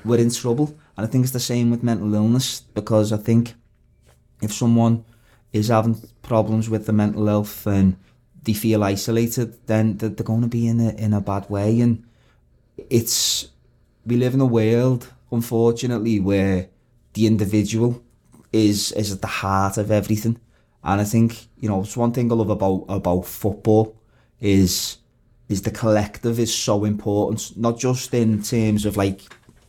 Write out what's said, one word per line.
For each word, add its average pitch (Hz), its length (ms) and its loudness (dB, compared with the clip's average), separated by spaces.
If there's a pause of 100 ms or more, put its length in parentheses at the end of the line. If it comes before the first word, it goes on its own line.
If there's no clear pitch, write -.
we're 120 140 2
in 117 100 2
trouble. 127 440 -2 (220)
And 101 100 -4
I 135 40 -8
think 127 140 2
it's 131 100 -2
the 123 60 -6
same 120 300 0
with 117 120 -2
mental 104 320 -2
illness, 117 480 0 (100)
because 107 400 0
I 104 60 -2
think 117 360 0 (840)
if 107 140 -6
someone 117 500 2 (480)
is 107 160 0
having 113 280 2 (260)
problems 110 480 0
with 110 160 -4
the 107 80 0
mental 104 320 2
health 104 400 -2
and 98 300 2 (460)
they 110 120 -2
feel 110 300 2
isolated, 113 680 -2 (120)
then 110 320 2
they're, 110 100 -4
they're 104 160 -8
gonna 117 240 0
be 117 180 0
in 117 140 0
a, 113 140 2
in 107 200 -2
a 104 60 0
bad 98 280 -4
way. 107 320 0
And 117 240 2 (880)
it's, - 580 -2 (580)
we 120 100 0
live 123 180 0
in 135 60 2
a 135 60 4
world, 120 680 2 (180)
unfortunately, 117 920 0
where 95 480 0 (460)
the 110 120 2
individual 110 760 0 (500)
is, 104 400 2
is 101 200 -4
at 95 80 -10
the - 60 -6
heart 98 520 -2
of 104 120 -2
everything. 107 480 0 (440)
And 98 180 0
I 104 40 0
think, 113 440 0 (120)
you 107 80 -4
know, 95 140 0
it's - 140 -10
one 120 160 0
thing 120 180 0
I 117 40 2
love 110 160 0
about, 98 380 0
about 90 380 -2
football 110 680 0 (440)
is, 98 580 0 (500)
is 95 140 -4
the - 80 -4
collective 110 680 -2
is 113 160 -2
so 104 300 0
important, 104 720 -2
not 117 220 -2
just 127 340 -2
in 110 300 2
terms 110 420 0
of, 104 120 -2
like, 98 260 -2 (460)